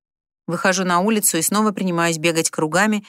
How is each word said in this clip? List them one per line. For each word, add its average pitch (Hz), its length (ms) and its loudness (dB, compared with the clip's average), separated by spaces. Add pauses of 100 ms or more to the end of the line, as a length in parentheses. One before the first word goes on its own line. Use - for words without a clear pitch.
(460)
Выхожу 180 380 0
на 180 160 2
улицу 208 380 0
и 160 40 0
снова 208 300 0
принимаюсь 170 480 -2
бегать 165 320 0
кругами, 202 580 0